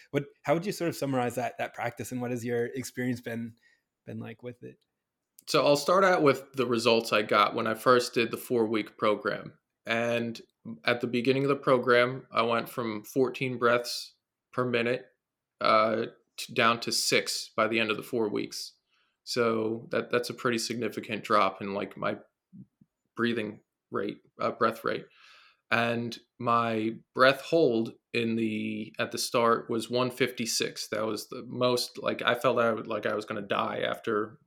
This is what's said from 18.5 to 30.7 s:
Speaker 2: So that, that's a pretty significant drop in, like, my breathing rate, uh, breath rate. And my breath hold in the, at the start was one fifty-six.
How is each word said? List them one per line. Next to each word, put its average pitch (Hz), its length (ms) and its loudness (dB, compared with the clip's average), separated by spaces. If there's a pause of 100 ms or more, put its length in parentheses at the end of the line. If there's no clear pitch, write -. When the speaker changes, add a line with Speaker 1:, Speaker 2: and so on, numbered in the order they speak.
Speaker 2:
So 113 680 -2
that, 117 180 -2
that's 120 200 0
a 120 40 -10
pretty 120 240 -2
significant 113 640 -6
drop 104 400 2
in, 98 120 -4
like, 101 220 -6
my 104 200 -2 (960)
breathing 113 460 -2 (320)
rate, 107 260 -6 (220)
uh, 113 100 0
breath 113 340 0
rate. 110 200 -2 (640)
And 117 480 0 (220)
my 117 560 0 (180)
breath 131 280 6
hold 120 500 2 (200)
in 117 220 0
the, 107 640 -4
at 113 140 -4
the 117 60 -6
start 117 520 0
was 113 180 -2
one 127 220 0
fifty-six. - 800 -2